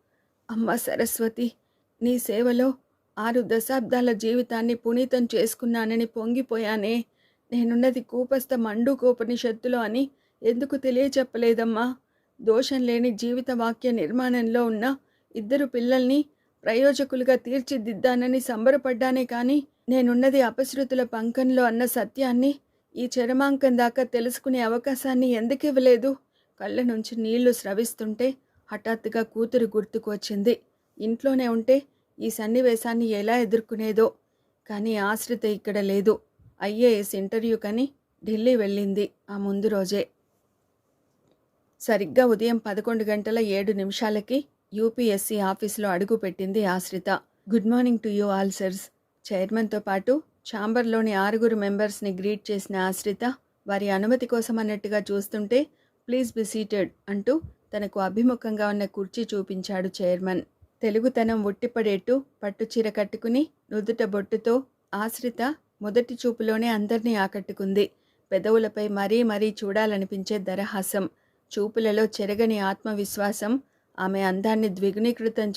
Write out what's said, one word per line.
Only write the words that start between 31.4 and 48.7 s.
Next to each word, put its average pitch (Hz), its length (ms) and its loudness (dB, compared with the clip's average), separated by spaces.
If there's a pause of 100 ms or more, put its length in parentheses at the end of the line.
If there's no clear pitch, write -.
ఉంటే 233 340 4 (360)
ఈ 220 120 -4
సన్నివేశాన్ని 226 760 0
ఎలా 214 300 0
ఎదుర్కొనేదో. 220 760 0 (540)
కానీ 214 300 -4
ఆశ్రిత 214 480 -2
ఇక్కడ 208 340 -2
లేదు. 196 400 2 (440)
ఐఏఎస్ 214 520 2
ఇంటర్వ్యూకని 220 760 -2 (360)
ఢిల్లీ 220 320 4
వెళ్ళింది 202 540 0 (200)
ఆ 202 80 -8
ముందు 202 280 -2
రోజే. 196 420 -2 (1700)
సరిగ్గా 208 460 2
ఉదయం 226 320 2
పదకొండు 214 460 -4
గంటల 214 340 -2
ఏడు 202 340 0
నిమిషాలకి 214 720 -4 (300)
యూపీఎస్సీ 220 640 0
ఆఫీసులో 202 500 -2
అడుగుపెట్టింది 196 760 -2
ఆశ్రిత. 185 560 -2 (300)
"Good 214 140 2
morning 240 320 2
to 220 100 -4
you 208 180 0
all, 196 320 0
sirs." 190 240 -4 (520)